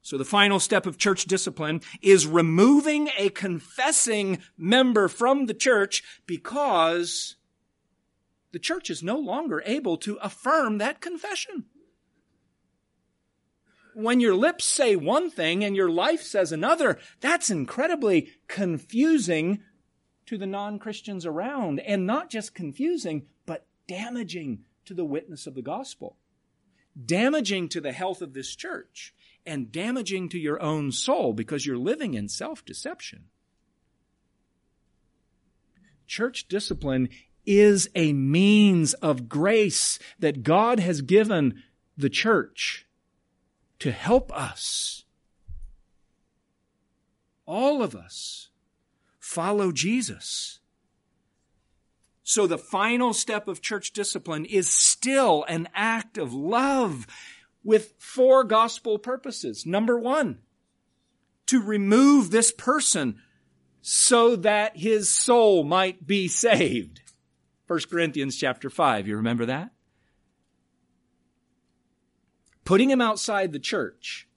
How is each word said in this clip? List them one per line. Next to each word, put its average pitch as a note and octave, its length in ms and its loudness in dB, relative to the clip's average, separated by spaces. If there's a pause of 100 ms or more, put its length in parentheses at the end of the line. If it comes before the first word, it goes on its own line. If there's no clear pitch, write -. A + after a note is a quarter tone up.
So C#3+ 100 -8
the C3+ 60 -4
final G3+ 380 4
step F#3+ 240 0
of E3+ 120 -8
church - 280 0
discipline E3 560 -4 (200)
is F#3+ 240 8
removing B3+ 920 4
a G3 100 0
confessing G3+ 1120 -2 (180)
member G#3+ 520 4
from C4 380 0
the A3 60 -6
church G#3 480 0 (240)
because F3 1080 -2 (1160)
the F3 40 -12
church - 320 -6
is D#3 140 -8
no G#3+ 140 -4
longer A#3+ 480 -4
able G#3+ 320 -2
to G#3 240 -8
affirm B3 560 -2
that A#3+ 240 -4
confession. F4+ 640 -10 (2250)
When A#3 260 2
your A3 120 6
lips C#4 300 2
say A#3 320 2
one A#3+ 340 0
thing F3+ 360 -2
and G3 100 -2
your F#3 140 2
life A#3+ 320 0
says F3 320 -2
another, A#3+ 460 0 (200)
that's - 300 -2
incredibly A3 800 0 (180)
confusing G3 1120 0 (680)
to A3+ 100 -10
the G3 100 -8
non-Christians G3+ 760 -10
around, F3 560 -6
and G3 260 -2
not D4+ 220 -2
just A3 260 -10
confusing, F3+ 680 -6 (200)
but D#3+ 200 -12 (240)
damaging F3+ 680 -8 (260)
to G3 80 -18
the F3+ 100 -6
witness D3+ 440 -8
of C3 80 -16
the C3 60 -10
gospel, F#3 540 -12 (880)
damaging G3+ 640 -2
to E3 140 -8
the C#3+ 100 -6
health F3+ 300 -6
of C#3 120 -14
this C3+ 220 -12
church, - 580 -16 (340)
and C3+ 240 -8
damaging F#3+ 560 -6
to F3 100 -10
your D3+ 240 -4
own D3+ 300 -4
soul B3 400 -2
because A#2 340 -6
you're C3 120 -4
living G#3 360 -4
in G#2 140 -6
self-deception. - 960 -12 (2750)
Church - 440 -6
discipline C#3 580 -2 (380)
is G3+ 500 6
a E3 160 2
means E3+ 840 4
of B2+ 340 -2
grace G3 680 0 (200)
that C#3+ 240 -2
God G#3+ 380 4
has E3+ 200 -2
given F3+ 600 2 (340)
the C#3 120 0
church - 760 -2 (960)
to C#3 120 -4
help B3+ 460 0
us, - 680 -8 (2500)
all C4 360 0
of C#3 140 -4
us, - 540 -16 (680)
follow F#3+ 540 -2
Jesus. - 880 -6 (1600)
So G#3 240 2
the E3 100 0
final A#3 560 0
step G#3 340 -4
of F#3+ 140 -8
church - 320 -8
discipline E3+ 500 -6
is F#3+ 240 0
still B3 800 2
an E3 260 -6
act A3 440 -4
of C3+ 160 -6
love G#3 760 -2 (600)
with G#3+ 300 2
four C4 480 4
gospel A3 520 0
purposes. B3 680 -10
Number A3+ 340 0
one, A#3+ 400 -2 (1080)
to C4 140 4
remove G#3+ 680 6
this A#3 180 4
person G3 720 -2 (600)
so A#3 560 4
that G#3 400 0
his G#3 320 0
soul A3 560 4
might F#3 420 0
be F#3+ 220 0
saved. C#3 720 0 (640)
First E3 240 -4
Corinthians D3 480 -2
chapter C3 320 -4
five, A#2 360 2
you G#2 120 -4
remember A#2 300 -2
that? D3+ 240 -6 (3000)
Putting A3 260 4
him C4 120 2
outside G#3 500 -2
the C#3+ 80 -10
church. - 760 -8